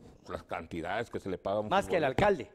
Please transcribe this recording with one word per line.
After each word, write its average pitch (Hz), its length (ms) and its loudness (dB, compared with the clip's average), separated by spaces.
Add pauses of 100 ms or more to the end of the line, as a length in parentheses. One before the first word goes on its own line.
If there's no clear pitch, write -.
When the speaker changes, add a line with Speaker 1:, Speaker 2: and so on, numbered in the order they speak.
(300)
Speaker 1:
las 87 140 -8
cantidades 90 680 -6
que 101 100 -6
se 101 100 -8
le 90 80 -4
pagan 101 200 0
a 107 40 0
un 107 80 -4
Speaker 2:
Más 196 180 2
que 202 100 2
el 160 60 2
Speaker 1:
futbolista. 135 240 4
Speaker 2:
alcalde. 170 280 0